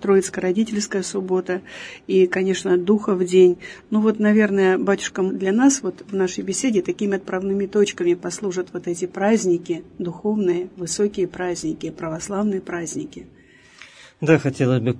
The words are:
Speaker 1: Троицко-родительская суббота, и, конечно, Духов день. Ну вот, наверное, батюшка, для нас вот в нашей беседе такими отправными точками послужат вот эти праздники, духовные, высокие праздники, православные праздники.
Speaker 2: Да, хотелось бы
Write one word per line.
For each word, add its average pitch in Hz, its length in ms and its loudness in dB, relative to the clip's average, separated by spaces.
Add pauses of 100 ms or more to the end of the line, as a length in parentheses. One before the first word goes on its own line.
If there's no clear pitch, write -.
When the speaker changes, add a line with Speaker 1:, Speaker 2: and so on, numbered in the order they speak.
Speaker 1:
Троицко-родительская 196 1000 0
суббота, 185 600 -4 (460)
и, 190 180 6
конечно, 190 500 0
Духов 185 480 0
день. 180 340 6 (320)
Ну 214 100 2
вот, 214 180 2
наверное, 202 580 4
батюшка, 196 460 -2
для 190 300 -2
нас 269 300 4
вот 185 280 -8
в 196 60 -6
нашей 190 260 -2
беседе 190 400 -2
такими 196 320 -2
отправными 190 520 -4
точками 196 480 0
послужат 180 580 -6
вот 175 160 -8
эти 175 180 -4
праздники, 185 800 0 (160)
духовные, 180 760 -2
высокие 190 520 -2
праздники, 170 640 -6
православные 190 680 -4
праздники. - 680 -10 (920)
Speaker 2:
Да, 156 200 6
хотелось 131 400 0
бы 123 200 -2